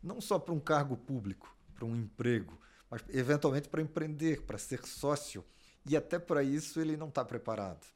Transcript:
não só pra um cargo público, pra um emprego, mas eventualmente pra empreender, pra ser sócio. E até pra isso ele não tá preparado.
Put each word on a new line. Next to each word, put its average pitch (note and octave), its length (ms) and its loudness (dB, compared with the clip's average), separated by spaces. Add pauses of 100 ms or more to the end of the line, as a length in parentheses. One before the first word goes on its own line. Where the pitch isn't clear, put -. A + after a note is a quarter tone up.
não G3 180 -8
só G3 180 2
pra E3+ 140 -2
um D#3 80 0
cargo C#3+ 340 2
público, G#2+ 640 -6 (180)
pra A#2 120 -6
um A#2 100 0
emprego, A#2 640 0 (280)
mas - 200 -10
eventualmente C#3+ 600 2
pra D#3 140 0
empreender, D#3 600 0
pra - 140 -6
ser - 300 -6
sócio. C#3+ 580 -2 (400)
E D3 120 2
até - 240 0
pra D#3+ 220 4
isso D3+ 380 0
ele D#3 160 2
não D#3 140 -8
tá C3 140 0
preparado. G#2+ 600 -4 (120)